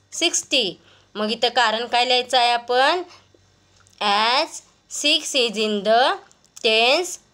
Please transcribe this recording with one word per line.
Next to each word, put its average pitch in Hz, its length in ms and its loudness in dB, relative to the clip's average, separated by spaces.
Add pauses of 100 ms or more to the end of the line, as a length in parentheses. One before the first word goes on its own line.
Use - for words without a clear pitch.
(120)
सिक्स्टी. 294 680 -2 (360)
मग 214 160 -4
इथं 233 180 -2
कारण 233 380 0
काय 240 180 0
लिहायचं 254 340 0
आहे 240 120 4
आपण? 254 520 2 (1000)
As 226 480 0 (540)
six 302 340 0
is 233 200 0
in 214 260 -2
the 233 320 2 (520)
tens 240 420 2 (260)